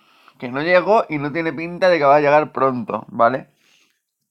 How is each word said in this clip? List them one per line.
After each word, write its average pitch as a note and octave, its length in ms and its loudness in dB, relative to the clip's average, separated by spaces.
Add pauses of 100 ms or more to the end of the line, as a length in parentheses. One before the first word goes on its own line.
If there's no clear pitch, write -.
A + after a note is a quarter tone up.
(380)
que B2 140 -10
no C3+ 100 -4
llego F3+ 460 0
y D3+ 120 -6
no C#3+ 120 -6
tiene E3 220 -4
pinta E3+ 340 -4
de E3+ 120 2
que D3 40 0
va C#3 140 6
a D3+ 40 4
llegar D3 300 2
pronto", B2 560 -2
¿vale? A#2+ 400 0 (840)